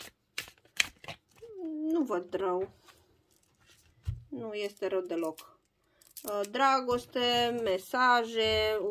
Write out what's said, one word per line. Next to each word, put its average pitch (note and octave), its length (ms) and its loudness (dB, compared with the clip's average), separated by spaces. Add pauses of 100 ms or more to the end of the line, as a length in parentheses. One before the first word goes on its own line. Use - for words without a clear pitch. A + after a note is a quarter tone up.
(1900)
Nu E4 100 0
văd F#3+ 320 -4
rău. F#3 360 -2 (1600)
Nu A#3 240 -8
este G#3 340 -4
rău F#3+ 140 0
deloc. E3 580 -4 (640)
Uh, G#3 180 -2 (100)
dragoste, B3 1120 2
mesaje, A3 1120 2 (140)